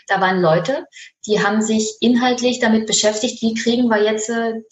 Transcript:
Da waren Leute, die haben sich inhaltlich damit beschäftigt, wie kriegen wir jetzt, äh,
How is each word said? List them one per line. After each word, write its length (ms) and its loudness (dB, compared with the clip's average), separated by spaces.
Da 120 0
waren 220 0
Leute, 420 2
die 160 0
haben 200 0
sich 400 0
inhaltlich 580 2
damit 260 2
beschäftigt, 560 -2
wie 120 0
kriegen 340 0
wir 160 2
jetzt, 260 -2
äh, 260 -4